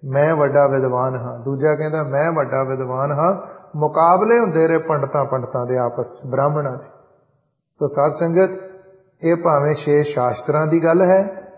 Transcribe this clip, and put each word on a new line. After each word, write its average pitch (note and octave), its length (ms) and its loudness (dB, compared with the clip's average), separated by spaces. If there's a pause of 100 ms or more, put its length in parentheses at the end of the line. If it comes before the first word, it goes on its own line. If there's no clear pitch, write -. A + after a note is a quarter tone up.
"ਮੈਂ C#3+ 300 2
ਵੱਡਾ C#3+ 320 4
ਵਿਦਵਾਨ C3 480 0
ਹਾਂ," A#2+ 240 -8
ਦੂਜਾ C#3 360 0
ਕਹਿੰਦਾ, D3+ 280 -4
"ਮੈਂ C#3+ 280 -2
ਵੱਡਾ C3+ 320 -2
ਵਿਦਵਾਨ C3 480 -4
ਹਾਂ," E3+ 300 0 (340)
ਮੁਕਾਬਲੇ E3+ 640 4
ਹੁੰਦੇ E3 280 2
ਰਹੇ D#3+ 100 2
ਪੰਡਤਾਂ, D3 480 -2
ਪੰਡਤਾਂ B2 400 -4
ਦੇ B2+ 120 -2
ਆਪਸ B2 280 -2
ਚ, - 220 -18
ਬ੍ਰਾਹਮਣਾਂ C#3 500 -2
ਦੇ। - 80 -18 (920)
ਤੋ D3 80 0
ਸਾਧ C#3+ 240 0
ਸੰਗਤ, E3+ 380 0 (760)
ਇਹ E3+ 120 2
ਭਾਵੇਂ D3+ 400 2
ਛੇ D3 280 2
ਸ਼ਾਸਤਰਾਂ D3 640 -2
ਦੀ E3 160 0
ਗੱਲ E3 180 4
ਹੈ F#3+ 400 2 (160)